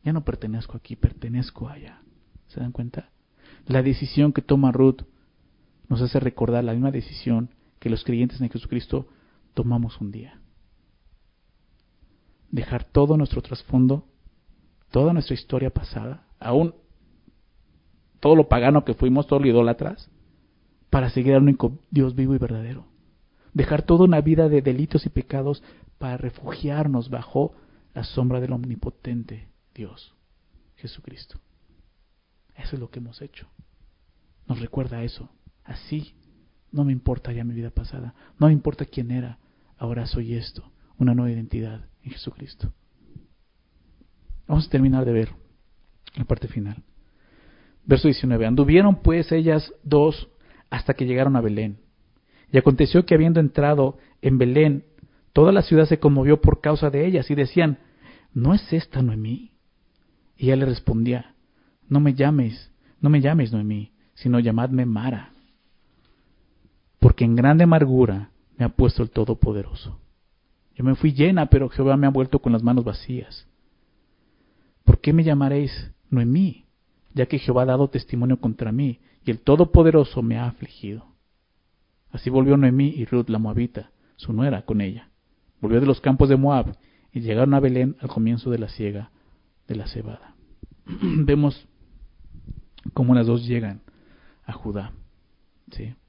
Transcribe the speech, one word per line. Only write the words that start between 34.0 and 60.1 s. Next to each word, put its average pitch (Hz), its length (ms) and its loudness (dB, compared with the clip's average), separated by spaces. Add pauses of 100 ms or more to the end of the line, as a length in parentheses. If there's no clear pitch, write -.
Nos 117 140 -8
recuerda 117 420 -8
eso. 117 260 -12 (360)
Así, - 500 -12 (580)
no 143 120 -2
me 139 80 -2
importa 127 400 -6
ya 117 100 -10
mi 120 120 -8
vida 117 160 -10
pasada, 120 440 -10 (240)
no 151 100 4
me 156 40 6
importa 147 320 -2
quién 120 260 -10
era, 123 280 -8 (400)
ahora 117 280 -8
soy 117 280 -6
esto, - 360 -12 (280)
una 123 160 2
nueva 123 180 -2
identidad 113 560 -8 (140)
en 127 100 -16
Jesucristo. - 580 -12 (1800)
Vamos 151 200 2
a - 40 -12
terminar 131 360 2
de 120 60 0
ver 110 180 0 (840)
la 123 120 -6
parte - 220 -4
final. 104 340 -10 (1040)
Verso 135 220 4
diecinueve. 123 360 0
"Anduvieron 151 520 4
pues 165 360 2
ellas 160 400 0 (100)
dos 151 460 0 (400)
hasta - 240 -4
que 127 140 -4
llegaron 131 280 0
a 123 60 2
Belén. 107 380 -4 (760)
Y 135 60 6
aconteció 151 480 4
que 175 80 4
habiendo 165 260 4
entrado 143 560 0 (240)
en 135 160 0
Belén, 139 480 2 (480)
toda 160 180 6
la 196 120 4
ciudad 156 240 4
se 156 120 2
conmovió 143 440 4
por - 180 6
causa 151 300 0
de 143 160 -2
ellas 175 240 -2
y 156 40 0
decían, 147 440 0 (560)
'¿No 127 180 2
es - 180 0
esta 165 300 -4
Noemí?' 113 520 -4 (840)